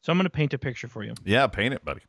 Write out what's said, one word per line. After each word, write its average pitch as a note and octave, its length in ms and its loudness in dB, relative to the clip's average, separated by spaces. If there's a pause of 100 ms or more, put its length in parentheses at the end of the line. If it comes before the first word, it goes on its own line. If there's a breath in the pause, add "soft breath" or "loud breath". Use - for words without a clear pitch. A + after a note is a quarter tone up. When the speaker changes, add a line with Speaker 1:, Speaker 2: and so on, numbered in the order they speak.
Speaker 1:
So E3 120 0
I'm F3 40 4
gonna F#3 120 2
paint D3 240 0
a C#3 40 -4
picture B2+ 300 -8
for A2 160 -12
you. A2 100 -8 (120)
Speaker 2:
Yeah, B2+ 220 4
paint G#2+ 260 0
it, - 100 -8
buddy. - 260 -6